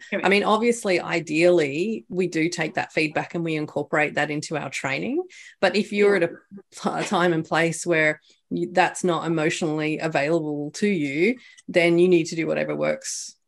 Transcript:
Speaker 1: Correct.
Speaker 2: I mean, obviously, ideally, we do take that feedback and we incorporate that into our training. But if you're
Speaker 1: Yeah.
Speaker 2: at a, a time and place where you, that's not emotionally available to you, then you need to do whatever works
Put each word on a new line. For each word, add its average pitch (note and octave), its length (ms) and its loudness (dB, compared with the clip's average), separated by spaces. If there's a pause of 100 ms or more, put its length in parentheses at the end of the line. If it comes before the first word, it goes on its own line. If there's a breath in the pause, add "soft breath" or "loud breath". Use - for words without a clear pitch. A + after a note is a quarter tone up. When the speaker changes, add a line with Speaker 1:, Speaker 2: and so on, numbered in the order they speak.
Speaker 1:
Correct. F#3+ 160 -2
Speaker 2:
I F3+ 40 4
mean, G3+ 160 4
obviously, A3 560 2
ideally, E3 1040 2
we F3+ 200 -2
do D#3+ 200 0
take D#3+ 280 -4
that - 180 -6
feedback D#3 420 -2
and E3+ 80 -2
we E3 120 -2
incorporate D3+ 600 -2
that D3 160 0
into D3+ 260 -6
our C#3+ 120 -6
training. E3+ 520 -4 (380 loud breath)
But F3+ 160 2
if G#3 160 -2
you're G3+ 260 4
Speaker 1:
Yeah. E3+ 100 2
Speaker 2:
at - 580 -12
a, D#3+ 140 -2
a D#3+ 40 -2
time F3 300 2
and D#3+ 100 0
place D#3+ 420 0
where D#3 360 2 (280 soft breath)
you, F3 220 -4
that's F3+ 320 2
not E3 240 0
emotionally D#3 720 -2
available D3+ 760 -2
to G#3 120 0
you, E3+ 480 0 (320 loud breath)
then E3+ 320 4
you F3+ 80 6
need F3 200 4
to F3 100 -8
do D#3+ 100 -2
whatever D3+ 280 -2
works - 600 -6 (120)